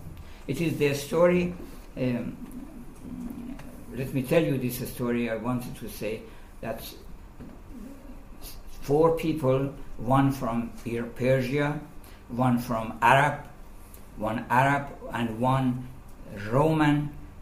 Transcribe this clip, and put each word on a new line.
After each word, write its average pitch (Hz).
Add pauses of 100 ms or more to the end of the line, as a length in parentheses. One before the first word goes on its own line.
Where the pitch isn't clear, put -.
(460)
it 139
is 151
the 139
story, 175 (420)
um, 123 (1600)
let 127
me 135
tell 165
you 143
this 123
story 120
I 113
wanted 117
to 110
say, 110 (400)
that 113 (2000)
four 156
people, 139 (240)
one 135
from 117 (140)
Ir-, 117
Persia, 135 (480)
one 120
from 113
Arab, 135 (760)
one 110
Arab, 135 (260)
and 113
one 127 (600)
Roman, 147 (320)